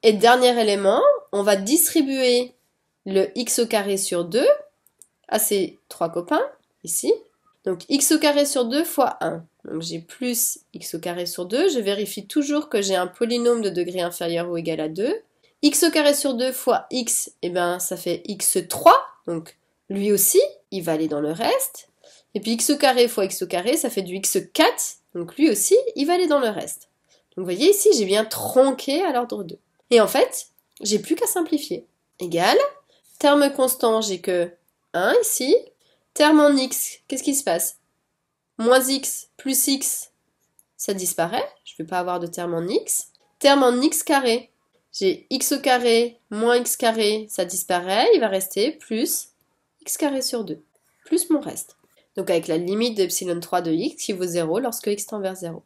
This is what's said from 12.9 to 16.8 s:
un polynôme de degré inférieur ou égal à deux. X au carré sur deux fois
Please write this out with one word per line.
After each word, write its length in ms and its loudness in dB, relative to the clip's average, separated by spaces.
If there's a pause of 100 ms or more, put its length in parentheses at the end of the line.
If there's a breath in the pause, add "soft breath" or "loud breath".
un 120 0
polynôme 540 0
de 80 -2
degré 320 -4
inférieur 480 -4
ou 80 -4
égal 220 -4
à 80 -4
deux. 260 -4 (500)
X 200 4
au 60 4
carré 240 2
sur 220 -2
deux 160 -2
fois 400 0